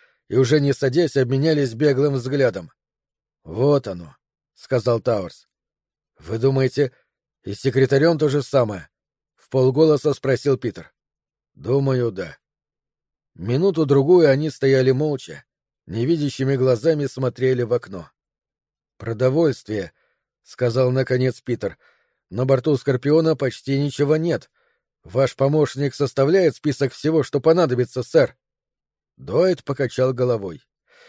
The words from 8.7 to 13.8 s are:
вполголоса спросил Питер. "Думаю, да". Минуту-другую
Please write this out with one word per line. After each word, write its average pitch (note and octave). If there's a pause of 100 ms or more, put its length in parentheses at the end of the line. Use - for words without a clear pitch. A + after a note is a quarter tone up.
вполголоса C#3+
спросил C3
Питер. G#2 (600)
"Думаю, B2+
да". F2+ (960)
Минуту-другую D3